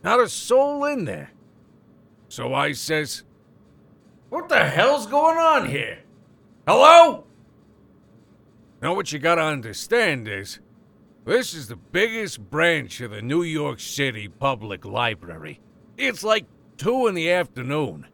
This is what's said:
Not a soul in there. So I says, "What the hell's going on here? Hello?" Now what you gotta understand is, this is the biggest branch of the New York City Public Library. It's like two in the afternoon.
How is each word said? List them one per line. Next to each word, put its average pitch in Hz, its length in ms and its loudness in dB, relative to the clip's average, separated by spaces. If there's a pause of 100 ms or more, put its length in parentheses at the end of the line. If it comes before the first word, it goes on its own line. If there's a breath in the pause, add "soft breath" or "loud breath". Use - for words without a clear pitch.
Not 220 180 2
a 214 80 2
soul 285 560 0
in 269 220 -4
there. 90 260 -10 (960)
So 123 240 -8
I 143 200 0
says, 151 520 -4 (1040)
"What 330 220 -8
the 220 160 4
hell's 214 400 2
going 311 320 2
on 302 300 2
here? 120 300 -6 (720)
Hello?" 311 560 8 (1600)
Now 170 120 -2
what 196 160 -4
you 147 80 -8
gotta 165 240 2
understand 143 840 -2
is, 98 320 -10 (640)
this 233 300 0
is 143 120 -14
the 110 100 -14
biggest 196 760 -4
branch 151 500 0
of 120 100 -10
the 107 120 -12
New 147 200 0
York 151 380 -4
City 113 480 -6
Public 107 560 -6
Library. 101 760 -6 (360)
It's 262 260 -6
like 214 240 0 (300)
two 240 300 0
in 196 80 0
the 170 180 -2
afternoon. 127 800 -4